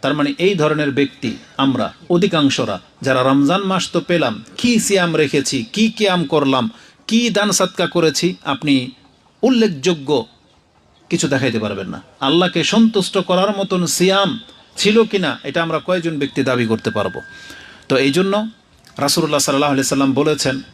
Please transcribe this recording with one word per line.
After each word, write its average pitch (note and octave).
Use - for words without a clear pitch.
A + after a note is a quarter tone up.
তার C#3
মানে C#3+
এই F#3+
ধরনের D3+
ব্যক্তি C3+
আমরা B2+
অধিকাংশরা D3
যারা C3
রমজান C#3+
মাস F#3+
তো E3+
পেলাম, B2
কি A#3+
সিয়াম F3+
রেখেছি, C#3
কি A3
কিয়াম F#3
করলাম, C3+
কি A#3
দান G3+
সদকা F3+
করেছি, E3+
আপনি C#3
উল্লেখযোগ্য E3
কিছু -
দেখাইতে C3
পারবেন G2
না। -
আল্লাহকে E3
সন্তুষ্ট A3
করার F#3+
মতন F#3+
সিয়াম F#3
ছিল G#3+
কিনা F#3
এটা D#3
আমরা D#3+
কয়জন E3
ব্যক্তি C#3
দাবি B2
করতে A2
পারবো? G2+
তো C3+
এই C3+
জন্য G3
রাসূলুল্লাহ D3
সাল্লাল্লাহু C#3+
আলাইহি C3+
সাল্লাম C3+
বলেছেন C#3+